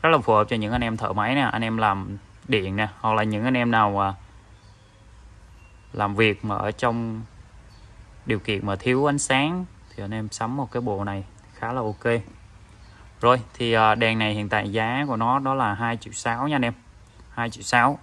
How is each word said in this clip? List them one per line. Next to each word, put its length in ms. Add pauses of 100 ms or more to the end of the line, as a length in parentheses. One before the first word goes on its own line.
rất 80
là 80
phù 160
hợp 160
cho 60
những 160
anh 120
em 120
thợ 160
máy 220
nè, 180
anh 100
em 140
làm 420 (300)
điện 280
nè, 120 (120)
hoặc 140
là 80
những 220
anh 120
em 140
nào, 320
à, 120 (1800)
làm 240
việc 280
mà 120
ở 140
trong 520 (1040)
điều 120
kiện 280
mà 100
thiếu 340
ánh 80
sáng 460 (260)
thì 140
anh 100
em 160
sắm 260
một 160
cái 80
bộ 240
này 200 (300)
khá 180
là 80
ok. 420 (1000)
Rồi, 200 (140)
thì, 180
à, 220
đèn 240
này 160
hiện 140
tại 240
giá 360
của 80
nó 220
đó 160
là 200
hai 220
triệu 160
sáu 360
nha 80
anh 80
em. 100 (560)
Hai 200
triệu 120
sáu. 400